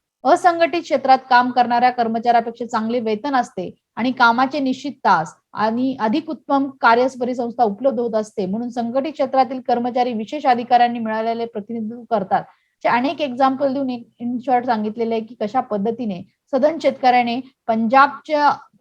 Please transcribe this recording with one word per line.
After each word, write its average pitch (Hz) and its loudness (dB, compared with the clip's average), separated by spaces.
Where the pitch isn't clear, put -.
असंघटित 339 2
क्षेत्रात 262 2
काम 247 4
करणाऱ्या 240 2
कर्मचाऱ्यापेक्षा 233 0
चांगले 226 -4
वेतन 220 -2
असते 190 -4
आणि 247 -2
कामाचे 254 2
निश्चित 262 -4
तास 170 0
आणि 240 -2
अधिक 302 -2
उत्तम 277 -2
कार्यपरिसंस्था 240 0
उपलब्ध 226 0
होत 233 -4
असते, 214 -4
म्हणून 226 -6
संघटित 247 -4
क्षेत्रातील 262 -2
कर्मचारी 247 -2
विशेष 240 -6
अधिकाऱ्यांनी 240 2
मिळालेले 226 -4
प्रतिनिधित्व 233 -8
करतात. 190 0
चे - 0
अनेक 269 0
एक्झाम्पल 269 0
देऊन 269 -2
एक 240 -8
in 240 -4
short 247 2
सांगितलेलं 226 -2
आहे 226 -2
की 226 -16
कशा 214 -2
पद्धतीने 214 -4
सदन 294 2
शेतकऱ्याने 247 2
पंजाबच्या, 269 2